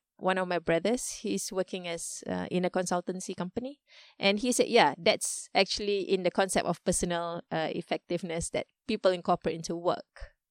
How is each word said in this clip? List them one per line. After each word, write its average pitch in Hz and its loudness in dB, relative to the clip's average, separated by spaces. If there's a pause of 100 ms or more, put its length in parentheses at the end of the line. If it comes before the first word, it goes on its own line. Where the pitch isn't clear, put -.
(180)
one 185 2
of 185 0
my 175 0
brothers, 170 0
he's 196 -4
working 185 -4
as, - -8
uh, 180 -4
in 180 0
a 175 0
consultancy 185 -4
company. 240 -8 (380)
And 202 4
he 247 2
said, - 4
yeah, 170 6
that's - 0
actually 202 0
in 185 2
the 180 2
concept - 2
of - -2
personal, 170 -2 (100)
uh, 160 -2
effectiveness 170 -4
that - -4 (220)
people 208 2
incorporate 175 0
into 165 -6
work. - -4 (180)